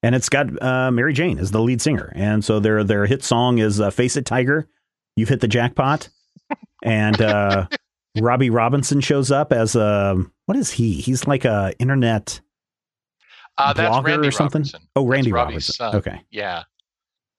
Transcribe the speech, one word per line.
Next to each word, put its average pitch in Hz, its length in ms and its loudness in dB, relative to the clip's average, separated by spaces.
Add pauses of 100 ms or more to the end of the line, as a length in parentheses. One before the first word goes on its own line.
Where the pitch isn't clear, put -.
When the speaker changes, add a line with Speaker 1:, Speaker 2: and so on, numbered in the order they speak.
Speaker 1:
And 120 120 2
it's 127 140 0
got, 139 340 -2
uh, 127 280 0
Mary 123 220 0
Jane 127 260 0
as 92 120 -4
the 107 100 0
lead 120 220 2
singer. - 320 -2
And 104 300 0
so 107 160 2
their, 107 240 2
their 101 220 2
hit 135 180 0
song 123 340 2
is, 107 220 2
uh, 101 100 2
"Face 123 260 0
It, 135 100 -4
Tiger, 131 420 0 (480)
You've 113 140 0
Hit 135 100 2
the 120 80 0
Jackpot." 123 600 0 (760)
And, 107 360 2
uh, 101 520 2
Speaker 2:
<laughs> - 480 -10
Speaker 1:
Robbie 120 300 2
Robinson 131 500 0
shows 139 300 0
up 147 220 2
as 113 240 0
a, 101 400 2 (300)
what 202 100 -2
is 269 140 -2
he? 113 300 0
He's 127 260 -2
like 139 180 0
a 104 340 0
internet 123 600 0 (1160)
Speaker 2:
Uh, 139 160 2
that's - 200 2
Speaker 1:
blogger 131 100 0
Speaker 2:
Randy 156 240 2
Speaker 1:
or - 20 2
something? 151 300 -2
Speaker 2:
Robinson. 139 200 -8 (160)
Speaker 1:
Oh, 135 60 2
Speaker 2:
That's 120 80 0
Speaker 1:
Randy 127 220 2
Speaker 2:
Robbie's 117 220 0
Speaker 1:
Robinson. 78 200 -6
Speaker 2:
son. 107 220 -2
Speaker 1:
Okay. - 340 -4
Speaker 2:
Yeah. 95 320 -8 (760)